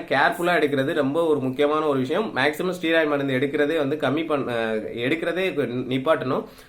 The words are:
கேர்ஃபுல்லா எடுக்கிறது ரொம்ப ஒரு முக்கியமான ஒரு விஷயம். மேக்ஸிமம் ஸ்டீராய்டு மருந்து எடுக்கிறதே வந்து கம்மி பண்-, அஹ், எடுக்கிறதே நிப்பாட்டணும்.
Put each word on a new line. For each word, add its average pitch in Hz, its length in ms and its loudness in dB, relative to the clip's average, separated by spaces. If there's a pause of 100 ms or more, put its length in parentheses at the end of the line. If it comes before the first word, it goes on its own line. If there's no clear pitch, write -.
கேர்ஃபுல்லா 170 500 2
எடுக்கிறது 143 400 0
ரொம்ப 143 300 0
ஒரு 151 160 2
முக்கியமான 147 460 0
ஒரு 139 120 2
விஷயம். 156 360 0
மேக்ஸிமம் 151 420 0
ஸ்டீராய்டு 160 340 2
மருந்து 139 260 0
எடுக்கிறதே 147 420 0
வந்து 143 180 0
கம்மி 143 300 0
பண்-, 139 220 -2
அஹ், 110 320 -2 (180)
எடுக்கிறதே 165 460 -2 (440)
நிப்பாட்டணும். 135 540 0 (260)